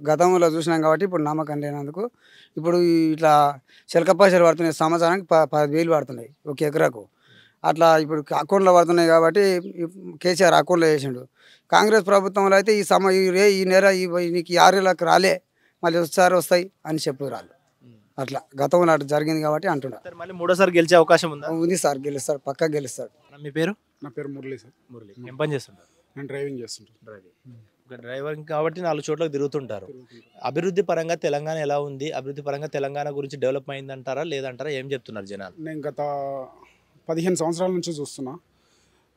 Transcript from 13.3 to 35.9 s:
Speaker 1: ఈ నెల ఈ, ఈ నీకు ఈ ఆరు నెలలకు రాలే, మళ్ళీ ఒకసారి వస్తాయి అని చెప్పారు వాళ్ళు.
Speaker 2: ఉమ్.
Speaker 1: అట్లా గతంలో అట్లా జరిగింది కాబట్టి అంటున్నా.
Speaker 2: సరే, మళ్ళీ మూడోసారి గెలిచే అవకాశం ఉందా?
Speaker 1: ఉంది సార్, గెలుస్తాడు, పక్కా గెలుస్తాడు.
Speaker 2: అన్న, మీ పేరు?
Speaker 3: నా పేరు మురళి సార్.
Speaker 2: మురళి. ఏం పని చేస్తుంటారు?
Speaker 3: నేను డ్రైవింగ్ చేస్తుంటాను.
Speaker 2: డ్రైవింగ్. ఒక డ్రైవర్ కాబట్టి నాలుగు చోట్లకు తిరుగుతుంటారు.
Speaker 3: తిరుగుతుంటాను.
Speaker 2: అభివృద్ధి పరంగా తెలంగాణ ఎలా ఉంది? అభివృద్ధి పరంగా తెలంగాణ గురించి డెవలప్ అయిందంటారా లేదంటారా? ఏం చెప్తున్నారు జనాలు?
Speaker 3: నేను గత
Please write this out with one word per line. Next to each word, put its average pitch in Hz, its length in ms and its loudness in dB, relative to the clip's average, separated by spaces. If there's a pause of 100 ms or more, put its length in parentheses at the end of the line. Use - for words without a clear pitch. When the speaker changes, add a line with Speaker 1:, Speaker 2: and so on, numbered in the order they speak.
Speaker 1:
ఈ 190 160 2
నెల 185 200 4
ఈ, 185 220 2 (140)
ఈ 175 100 -4
నీకు 175 220 -4
ఈ 170 40 2
ఆరు 180 180 8
నెలలకు 185 300 2
రాలే, 170 360 4 (420)
మళ్ళీ 170 160 0
ఒకసారి 180 360 2
వస్తాయి 180 360 0 (140)
అని 156 120 -4 (100)
చెప్పారు 135 260 -6
వాళ్ళు. 98 160 -14 (340)
Speaker 2:
ఉమ్. 120 100 -20 (260)
Speaker 1:
అట్లా 131 220 -8 (240)
గతంలో 170 280 4
అట్లా 143 140 -2
జరిగింది 156 340 -2
కాబట్టి 156 260 -2
అంటున్నా. 135 360 -6
Speaker 2:
సరే, 175 120 -18
మళ్ళీ 175 180 -16
మూడోసారి 180 380 2
గెలిచే 170 260 6
అవకాశం 165 340 4
ఉందా? 143 160 -12
Speaker 1:
ఉంది 165 300 -2
సార్, 143 200 -2
గెలుస్తాడు, 143 420 -8
పక్కా 143 260 -6
గెలుస్తాడు. 139 680 -10
Speaker 2:
అన్న, 147 80 -20
మీ 143 80 -14
పేరు? 165 240 -4 (280)
Speaker 3:
నా 143 60 -14
పేరు 143 180 -12
మురళి 135 300 -14
సార్. - 360 -20
Speaker 2:
మురళి. 117 360 -20
ఏం 131 60 -20
పని 151 180 -4
చేస్తుంటారు? - 400 -12 (240)
Speaker 3:
నేను 139 100 -14
డ్రైవింగ్ 139 320 -8
చేస్తుంటాను. 110 460 -18
Speaker 2:
డ్రైవింగ్. 110 560 -20 (300)
ఒక 120 100 -20
డ్రైవర్ 143 480 -10
కాబట్టి 160 320 -4
నాలుగు 156 300 -4
చోట్లకు 156 200 -4
తిరుగుతుంటారు. 135 540 -6
Speaker 3:
తిరుగుతుంటాను. 120 640 -14
Speaker 2:
అభివృద్ధి 170 340 -2
పరంగా 170 340 -2
తెలంగాణ 156 420 -4
ఎలా 143 220 -2
ఉంది? 143 320 -8
అభివృద్ధి 139 300 -10
పరంగా 143 260 -8
తెలంగాణ 143 420 -6
గురించి 143 280 -10
డెవలప్ 135 340 -4
అయిందంటారా 135 520 -8
లేదంటారా? 135 460 -8
ఏం 135 220 -8
చెప్తున్నారు 110 340 -10
జనాలు? 98 360 -16
Speaker 3:
నేను 156 280 -12
గత - 80 -14 (1120)